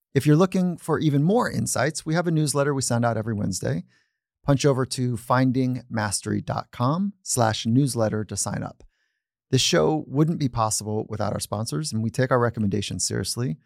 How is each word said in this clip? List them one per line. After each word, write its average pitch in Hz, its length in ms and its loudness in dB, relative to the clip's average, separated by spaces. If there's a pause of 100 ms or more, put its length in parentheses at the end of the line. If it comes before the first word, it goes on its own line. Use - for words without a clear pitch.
(140)
If 135 120 2
you're 151 100 6
looking 180 420 2
for - 200 -2
even 143 240 2
more 202 280 2
insights, 123 560 -2
we 160 80 -2
have 170 120 0
a 175 40 0
newsletter 147 420 2
we 135 80 -2
send 120 240 0
out 113 140 2
every 110 160 -2
Wednesday. 104 500 -4 (600)
Punch - 200 2
over 131 220 2
to 123 300 -4
finding 127 720 2
mastery 104 500 -2
dot - 300 -6
com 170 420 -2 (120)
slash 113 420 0
newsletter 113 580 2
to 98 120 -10
sign - 260 -4
up. - 220 -12 (680)
This 131 100 4
show 156 480 2
wouldn't 151 300 2
be 139 100 0
possible 110 600 -2
without 104 240 -4
our - 80 -4
sponsors, 143 520 -6
and 110 100 -2
we 113 80 0
take 127 200 0
our 127 100 4
recommendations 107 680 0
seriously. 120 600 -4